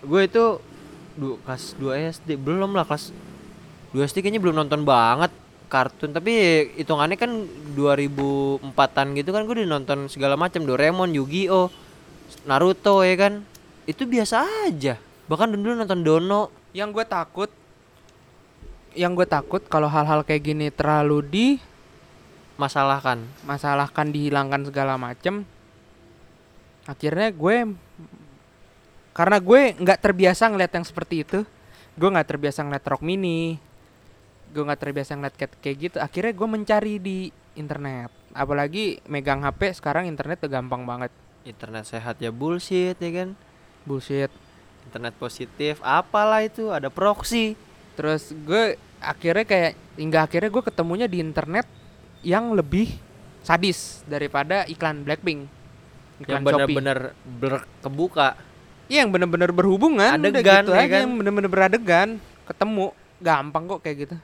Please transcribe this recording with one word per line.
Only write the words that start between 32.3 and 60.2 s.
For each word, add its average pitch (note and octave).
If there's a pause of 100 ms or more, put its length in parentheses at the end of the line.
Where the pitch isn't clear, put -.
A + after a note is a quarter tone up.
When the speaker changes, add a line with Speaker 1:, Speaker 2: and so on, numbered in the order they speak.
Speaker 2:
ngeliat C#3+
Rock C3+
Mini, E3 (960)
gue D3
nggak C#3+
terbiasa C#3+
ngeliat C#3+
kayak, - (100)
kayak C#3
gitu. F3
Akhirnya F#3+
gue G3+
mencari G#3+
di F#3+ (400)
internet. C#3 (240)
Apalagi C#3+
megang C#3
H C#3+
P F#3+
sekarang D#3
internet D#3
udah C#3+ (100)
gampang B2+
banget. B2 (300)
Speaker 1:
Internet A2
sehat A#2
ya A#2
bullshit, F3+
ya E3+
kan? F#3 (540)
Speaker 2:
Bullshit. C#3 (580)
Speaker 1:
Internet A#2+
positif, C#3
apalah G#3+
itu, A3
ada C#3
proxy. G#3+ (400)
Speaker 2:
Terus D3+
gue E3 (240)
akhirnya E3+
kayak, F3 (240)
hingga D#3
akhirnya E3+
gue A3+
ketemunya F3+
di F3
internet D#3+ (560)
yang A3
lebih F3+ (480)
sadis E3+
daripada D3
iklan D#3
Blackpink, D3 (800)
iklan C#3
Speaker 1:
Yang C#3
Speaker 2:
Shopee. C#3
Speaker 1:
bener-bener C#3 (300)
berkebuka. C3+ (480)
Speaker 2:
Iya, C#4
yang G#3
bener-bener F3
berhubungan, G3+